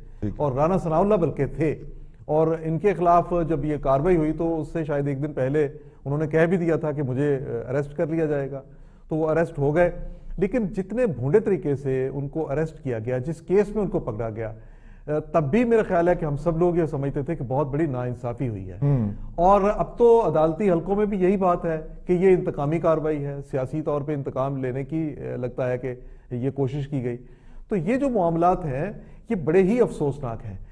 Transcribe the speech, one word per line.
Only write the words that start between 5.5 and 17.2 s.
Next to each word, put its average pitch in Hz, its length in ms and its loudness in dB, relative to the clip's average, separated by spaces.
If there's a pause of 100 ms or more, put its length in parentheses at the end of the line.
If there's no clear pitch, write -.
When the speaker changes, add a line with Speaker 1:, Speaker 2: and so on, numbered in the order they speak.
Speaker 2:
انہوں 143 140 -2
نے 156 80 0
کہہ 160 200 4
بھی 185 100 2
دیا 165 200 2
تھا 151 160 -2
کہ 147 100 -4
مجھے، 135 380 0
آ، 123 300 -8
اریسٹ 143 260 -4
کر 170 100 -2
لیا 160 200 -2
جائے 139 240 -2
گا، 135 120 -10 (460)
تو 160 80 -4
وہ 156 140 0
اریسٹ 160 280 0
ہو 143 160 2
گئے۔ 175 160 4 (480)
لیکن 208 280 0
جتنے 214 400 -2
بھونڈے 147 340 2
طریقے 151 360 0
سے 131 360 -2
ان 143 160 -6
کو 151 220 -6
اریسٹ 160 340 -4
کیا 120 140 -4
گیا، 123 200 -4
جس 156 220 -8
کیس 202 340 2
میں 214 80 -2
ان 175 60 -2
کو - 120 -2
پکڑا 117 300 -6
گیا، 110 220 -8 (540)
آ، 151 120 -2 (140)
تب 151 180 2
بھی 233 140 4
میرا 226 180 4
خیال 175 260 2
ہے 180 60 6
کہ 170 100 -4
ہم 143 120 -2
سب 160 220 -2
لوگ 175 180 4
یہ 170 100 2
سمجھتے 143 360 -2